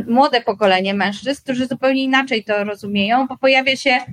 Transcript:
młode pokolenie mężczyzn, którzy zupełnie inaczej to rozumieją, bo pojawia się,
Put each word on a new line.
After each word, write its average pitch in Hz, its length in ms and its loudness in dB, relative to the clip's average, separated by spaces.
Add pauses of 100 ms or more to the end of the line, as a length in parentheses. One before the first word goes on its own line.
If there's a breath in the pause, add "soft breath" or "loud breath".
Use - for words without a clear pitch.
młode 254 340 2
pokolenie 196 540 0
mężczyzn, 202 480 -4
którzy 254 240 -2
zupełnie 269 380 0
inaczej 262 400 0
to 208 200 -2
rozumieją, 208 640 -2
bo 262 100 -10
pojawia 262 400 2
się, 254 220 0 (140)